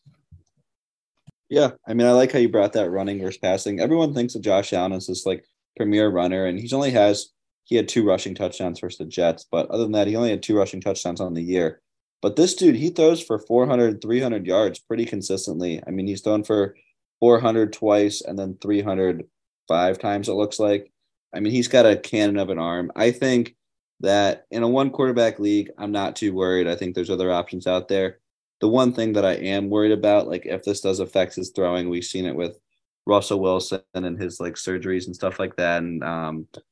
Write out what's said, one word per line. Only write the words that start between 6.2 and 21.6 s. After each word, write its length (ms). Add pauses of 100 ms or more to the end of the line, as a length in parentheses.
and 120
he's 140
only 200
has, 380 (360)
he 100
had 140
two 160
rushing 300
touchdowns 440
versus 180
the 80
Jets, 440
but 200
other 140
than 100
that, 140
he 80
only 140
had 140
two 140
rushing 220
touchdowns 400
on 140
the 100
year. 380 (400)
But 140
this 200
dude, 200
he 140
throws 320
for 180
four 280
hundred, 340
three 200
hundred 240
yards 340
pretty 260
consistently. 800
I 60
mean, 160
he's 140
thrown 220
for 320 (440)
four 200
hundred 340
twice 480
and 160
then 240
three 200
hundred 440 (420)
five 320
times, 300
it 40
looks 260
like. 320 (420)
I 60
mean, 140
he's 160